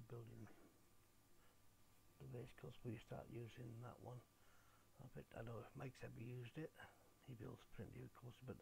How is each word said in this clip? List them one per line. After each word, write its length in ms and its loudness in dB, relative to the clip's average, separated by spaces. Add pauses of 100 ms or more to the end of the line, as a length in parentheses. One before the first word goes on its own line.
building 400 0 (1700)
the 160 0
race 240 0
course 160 0
before 160 6
you 80 4
start 320 2
using 480 2
that 240 2
one. 160 2 (800)
I 160 -2
bet, 160 2
I 80 4
know 160 6
if 160 2
Mike's 320 2
ever 160 2
used 320 4
it, 160 4 (560)
he 80 0
builds 400 0
plenty 320 2
of 80 -2
courses, 320 -4
but, 160 4